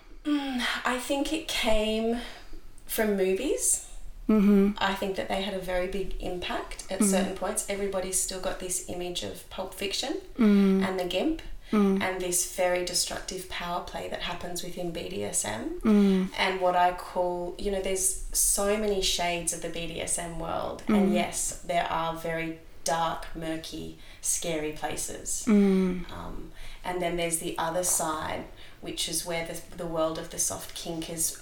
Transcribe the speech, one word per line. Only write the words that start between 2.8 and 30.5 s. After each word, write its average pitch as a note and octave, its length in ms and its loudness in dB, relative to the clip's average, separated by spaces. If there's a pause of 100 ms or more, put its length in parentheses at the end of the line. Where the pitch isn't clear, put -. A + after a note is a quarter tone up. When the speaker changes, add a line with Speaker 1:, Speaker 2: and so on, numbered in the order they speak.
Speaker 1:
from G#3 320 2
movies. G3 720 2 (420)
Speaker 2:
Mm-hmm. G3+ 480 8
Speaker 1:
I G3 160 0
think G3 220 -2
that - 120 -4
they G3 140 0
had G3 140 -4
a F#3+ 40 -4
very F3+ 280 0
big F#3+ 340 -2
impact F3+ 720 -6
at F#3+ 80 0
Speaker 2:
Mm-hmm. G3+ 100 4
Speaker 1:
certain F#3+ 260 2
points. G#3 320 -2
Everybody's F#3+ 540 -2
still F#3+ 180 -2
got F#3 200 -4
this F#3 280 -4
image F3+ 360 -4
of F#3 260 -10
Pulp - 240 -8
Fiction B3+ 480 -4 (160)
Speaker 2:
Mm. G3 500 8
Speaker 1:
and F#3 120 -2
the F3+ 60 0
Gimp G#3+ 360 0 (300)
Speaker 2:
Mm. G3 300 6
Speaker 1:
and F#3 200 -2
this F3+ 340 -2
very F3+ 300 2
destructive - 640 -4
power F3 320 -4
play - 280 -8
that - 120 -6
happens F3 420 -6
within F3 280 -4
B E3+ 180 -6
D G3+ 140 -6
S F3+ 220 0
M. B3+ 380 -4
Speaker 2:
Mm. G3 540 6
Speaker 1:
And F#3+ 240 0
what F3+ 140 4
I F3+ 180 6
call, F3+ 640 -2
you G#3 140 -2
know, F#3+ 100 0
there's F#3+ 500 0
so G3+ 460 2
many G#3 240 2
shades F3 520 0
of E3+ 80 -6
the E3+ 80 -4
B E3+ 180 -4
D E3 140 -6
S - 180 0
M E3+ 200 -6
world. - 480 -4
And G3+ 220 6
Speaker 2:
Mm. - 60 4
Speaker 1:
yes, - 500 0
there F3 260 2
are E3 240 0
very E3 440 -4 (240)
dark, E3 520 0
murky, D#3+ 600 -6 (240)
scary D#3 500 0
places. - 760 -4
Speaker 2:
Mm. F#3+ 640 6
Speaker 1:
Um, E3+ 400 -8 (320)
and F3+ 180 -4
then F3 160 0
there's E3+ 200 0
the E3+ 220 -6
other E3 240 0
side, E3 640 -2 (360)
which - 260 -4
is D#3+ 180 -2
where E3+ 200 -2
the, E3+ 140 -8 (180)
the F3 80 -6
world D#3+ 320 0
of E3 140 -8
the E3+ 80 -4
soft - 340 -4